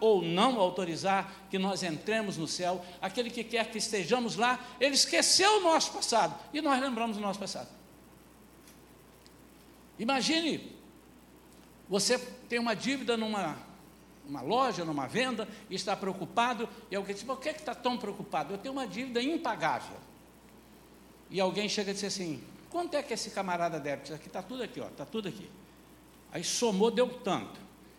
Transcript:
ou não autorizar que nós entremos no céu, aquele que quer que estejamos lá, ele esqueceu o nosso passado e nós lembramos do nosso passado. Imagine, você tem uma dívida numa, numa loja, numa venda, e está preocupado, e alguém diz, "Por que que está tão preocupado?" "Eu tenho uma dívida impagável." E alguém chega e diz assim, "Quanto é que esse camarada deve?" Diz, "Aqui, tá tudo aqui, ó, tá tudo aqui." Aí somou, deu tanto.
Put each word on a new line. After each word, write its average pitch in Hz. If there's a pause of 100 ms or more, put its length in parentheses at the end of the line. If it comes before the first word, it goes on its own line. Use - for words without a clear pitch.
ou 214
não 208
autorizar 185
que 190
nós 190
entremos 190
no 151
céu, 180 (160)
aquele 226
que 226
quer 226
que -
estejamos 202
lá, 240 (200)
ele 277
esqueceu 349
o 403
nosso 320
passado 214 (180)
e 302
nós 277
lembramos 226
do 208
nosso 202
passado. 180 (2250)
Imagine, 262 (1120)
você 202 (320)
tem 233
uma 233
dívida 233
numa, 208 (680)
numa 143
loja, 196
numa 147
venda, 220 (220)
e 185
está 185
preocupado, 208 (220)
e 185
alguém 196
diz, 196
"Por 254
que 302
que 302
está 233
tão 247
preocupado?" 190
"Eu 196
tenho 269
uma 269
dívida 233
impagável." 220 (1300)
E 170
alguém 190
chega 202
e -
diz 196
assim, 175 (280)
"Quanto 339
é 277
que 233
esse -
camarada 170
deve?" 139
Diz, -
"Aqui, 151
tá 196
tudo 254
aqui, 180
ó, 117
tá 131
tudo 214
aqui." 101 (800)
Aí 170
somou, 214
deu 240
tanto. - (400)